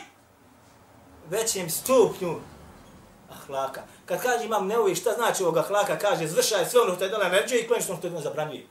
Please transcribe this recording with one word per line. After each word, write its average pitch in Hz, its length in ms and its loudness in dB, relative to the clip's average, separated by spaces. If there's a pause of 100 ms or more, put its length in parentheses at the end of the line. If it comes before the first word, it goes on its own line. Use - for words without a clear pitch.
(1300)
najvećem 185 440 -4
stupnju 190 720 2 (880)
ahlaka. 135 520 -6 (240)
Kad 180 160 -2
kaže 240 220 0
Imam 208 220 -2
Nevevi 214 280 2
šta - 180 0
znači 220 300 0
ovog 165 140 2
ahlaka, 202 420 0
kaže, 170 260 0
izvršaj 180 420 2
sve 240 140 4
ono 190 140 2
što 180 100 -4
je 190 60 -2
dala 202 180 0
naređuje 220 320 2
i 226 60 -4
kloniš 214 220 0
ono 175 100 -6
što 185 80 -8
je 165 40 -4
dala 165 120 -8
zabranjuje. 147 480 -6